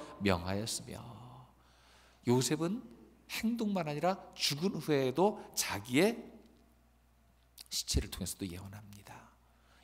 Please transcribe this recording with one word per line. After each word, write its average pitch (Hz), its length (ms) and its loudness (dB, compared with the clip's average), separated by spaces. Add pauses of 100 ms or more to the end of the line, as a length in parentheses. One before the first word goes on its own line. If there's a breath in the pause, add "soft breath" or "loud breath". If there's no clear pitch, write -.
(200 loud breath)
명하였으며. 98 840 0 (1200 soft breath)
요셉은 156 560 4 (480)
행동만 214 560 0
아니라 156 480 0
죽은 151 400 0
후에도 156 680 4 (120)
자기의 123 800 2 (1400)
시체를 - 420 -2
통해서도 - 360 -6
예언합니다. 101 840 -14 (540 soft breath)